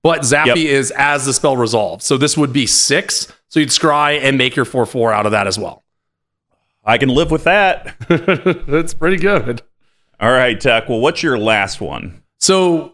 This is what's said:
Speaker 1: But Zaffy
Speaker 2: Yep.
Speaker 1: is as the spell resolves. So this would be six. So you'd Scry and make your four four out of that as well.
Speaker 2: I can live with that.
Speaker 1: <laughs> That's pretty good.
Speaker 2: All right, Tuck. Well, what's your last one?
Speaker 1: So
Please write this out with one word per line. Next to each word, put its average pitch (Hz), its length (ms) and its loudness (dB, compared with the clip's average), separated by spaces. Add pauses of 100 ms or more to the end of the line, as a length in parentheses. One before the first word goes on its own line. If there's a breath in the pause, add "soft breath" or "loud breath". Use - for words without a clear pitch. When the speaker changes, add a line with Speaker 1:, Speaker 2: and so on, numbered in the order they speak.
Speaker 1:
But 160 180 0
Zaffy 143 260 2
Speaker 2:
Yep. - 100 4
Speaker 1:
is 139 340 0
as 143 340 0
the 135 80 -2
spell 135 240 0
resolves. 107 480 -2
So 139 120 0
this 147 200 0
would 143 160 0
be 131 140 0
six. - 600 0 (200 soft breath)
So - 120 -2
you'd 147 100 0
Scry 147 520 2
and 135 160 2
make 127 180 0
your 135 100 0
four 123 200 -2
four 113 260 0
out 107 140 0
of 104 60 0
that 101 160 0
as 95 100 -4
well. 92 260 -12 (1000)
Speaker 2:
I 113 140 2
can 135 100 2
live 151 220 0
with 156 140 -2
that. 185 560 0
Speaker 1:
<laughs> - 680 -2
That's 160 260 -2
pretty 185 240 0
good. 156 440 -2 (580)
Speaker 2:
All 113 120 2
right, 113 280 2
Tuck. 113 300 0
Well, 117 100 -2
what's 156 240 0
your 139 160 0
last 104 420 0
one? 80 400 -12 (180)
Speaker 1:
So 180 540 2